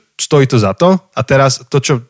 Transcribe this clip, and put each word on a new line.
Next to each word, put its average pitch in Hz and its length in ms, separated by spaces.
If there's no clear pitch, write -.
stojí 143 280
to 127 140
za 101 160
to. 185 240
A - 140
teraz 135 400
to, 143 160
čo 135 140